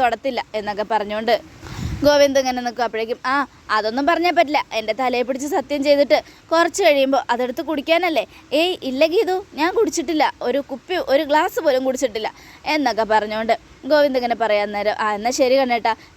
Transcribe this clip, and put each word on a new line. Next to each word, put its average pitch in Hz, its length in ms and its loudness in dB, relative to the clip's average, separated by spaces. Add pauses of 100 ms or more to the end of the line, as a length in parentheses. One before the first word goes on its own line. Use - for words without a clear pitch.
തൊടത്തില്ല" 233 400 -2 (140)
എന്നൊക്കെ 208 380 -6
പറഞ്ഞുകൊണ്ട് 214 420 -2 (680)
ഗോവിന്ദ് 285 360 4
ഇങ്ങനെ 254 220 -2
നിൽക്കും. 240 240 -4
അപ്പോഴേക്കും, 226 400 -6
"ആ, 262 100 0 (400)
അതൊന്നും 220 320 0
പറഞ്ഞാൽ 339 300 2
പറ്റില്ല. 302 220 2 (140)
എൻ്റെ 220 200 -2
തലയെ 247 340 0
പിടിച്ച് 254 200 -4
സത്യം 294 360 -2
ചെയ്തിട്ട് 277 340 4 (340)
കുറച്ച് 339 320 2
കഴിയുമ്പോൾ 277 380 4 (120)
അതെടുത്ത് 247 360 -4
കുടിക്കാനല്ലേ?" 320 540 0 (300)
"ഏയ് 339 200 2 (160)
ഇല്ല 269 240 2
ഗീതു, 370 220 2 (240)
ഞാൻ 320 180 2
കുടിച്ചിട്ടില്ല. 320 460 0 (180)
ഒരു 247 180 -2 (100)
കുപ്പി, 269 280 -6 (100)
ഒരു 285 220 2
ഗ്ലാസ് 339 360 0
പോലും 262 220 2
കുടിച്ചിട്ടില്ല" 226 420 -4 (440)
എന്നൊക്കെ 233 400 0
പറഞ്ഞുകൊണ്ട് 220 420 0 (360)
ഗോവിന്ദ് 285 280 4
ഇങ്ങനെ 240 240 -2
പറയാൻ 208 320 0
നേരം, 208 240 -2
"ആ, 220 80 -2 (100)
എന്നാ 226 220 -2
ശരി 254 220 4
കണ്ണേട്ടാ, 240 320 0 (240)